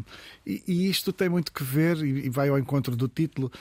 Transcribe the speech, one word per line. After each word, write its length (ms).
e, 220
e 240
isto 220
tem 160
muito 240
que 100
ver, 360
e, 280
e 20
vai 200
ao 100
encontro 380
do 100
título, 440